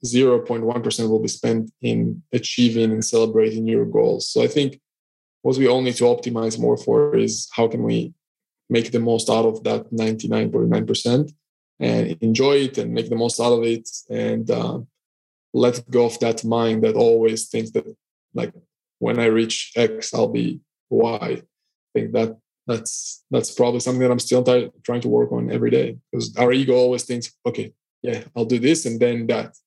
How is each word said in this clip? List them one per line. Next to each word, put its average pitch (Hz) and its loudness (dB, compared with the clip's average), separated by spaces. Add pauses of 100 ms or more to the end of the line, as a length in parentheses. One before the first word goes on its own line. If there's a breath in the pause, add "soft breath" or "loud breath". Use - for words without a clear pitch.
zero 123 4
point 117 -4
one 117 -2
percent 113 -2
will 110 2
be 110 -4
spent 113 -2 (100)
in 113 -2 (100)
achieving 117 0
and 110 -2
celebrating 113 2
your 117 2
goals. 113 0
So 123 0
I 123 4
think 139 0 (640)
what 131 0
we 135 4
all 127 4
need 123 -2
to 123 0
optimize 117 0
more 117 2
for 113 2
is 113 -2
how 117 2
can 117 -2
we 113 -2 (560)
make 117 0
the 120 0
most 117 0
out 113 4
of 110 0
that 110 -4
ninety-nine 110 -2
point 113 0
nine 113 2
percent 123 0 (480)
and 120 -2
enjoy 123 2
it 135 0
and 113 -4
make 117 -4
the 120 -2
most 117 -2
out 120 4
of 117 2
it 117 -2 (220)
and, 113 -4
uh, 90 -2 (760)
let 123 0
go 123 4
of 117 -4
that 113 -2
mind 113 0
that 110 2
always 113 4
thinks 113 -6
that, - -4 (480)
like, 170 -6 (460)
when 117 -2
I 117 2
reach 113 0
X, 110 0
I'll 117 0
be 117 -4 (280)
Y. - 2
I - -6 (520)
think 113 -2
that 113 -2 (280)
that's, - -8
that's 120 -2
probably 123 0
something 127 -2
that 127 2
I'm 123 0
still 127 2
t-, 123 2 (140)
trying 120 -4
to 120 -2
work 107 2
on 120 -4
every 117 0
day, 123 0 (160)
'cause 113 -6
our 123 4
ego 131 2
always 123 2
thinks, 120 -8 (160)
"Okay, 117 -6 (280)
yeah, 117 -6 (140)
I'll 113 0
do 123 0
this 127 2
and 117 -4
then 117 0
that." 113 -4